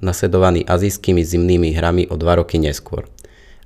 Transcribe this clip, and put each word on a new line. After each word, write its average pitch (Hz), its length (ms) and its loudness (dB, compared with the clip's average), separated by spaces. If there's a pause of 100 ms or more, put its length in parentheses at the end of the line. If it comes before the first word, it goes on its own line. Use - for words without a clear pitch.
nasledovaný 90 640 0
azijskými 90 560 0
zimnými 85 560 2
hrami 85 320 0
o - 80 -6
dva 85 240 2
roky 85 160 -2
neskôr. - 560 -4 (540)